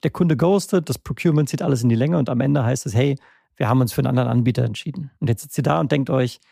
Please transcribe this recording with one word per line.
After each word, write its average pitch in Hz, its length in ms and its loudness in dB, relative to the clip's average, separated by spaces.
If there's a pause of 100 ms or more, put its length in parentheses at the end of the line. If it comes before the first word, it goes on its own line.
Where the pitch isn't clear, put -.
Der 151 80 0
Kunde 165 240 2
ghostet, 175 540 0
das 123 80 -2
Procurement 151 520 0
zieht - 120 -6
alles 127 220 0
in 123 60 4
die 117 60 4
Länge 147 220 2
und 143 120 0
am 135 120 0
Ende 139 220 2
heißt 127 220 -2
es, - 80 -6
hey, 139 220 2 (400)
wir - 140 -2
haben 127 100 4
uns 123 140 0
für - 60 -4
einen 127 80 0
anderen 127 200 0
Anbieter 120 360 0
entschieden. 139 560 -8
Und 147 100 -2
jetzt 113 140 -2
sitzt - 140 -10
ihr 151 60 -2
da 147 160 2
und 151 120 0
denkt 139 180 0
euch, 127 300 -2 (120)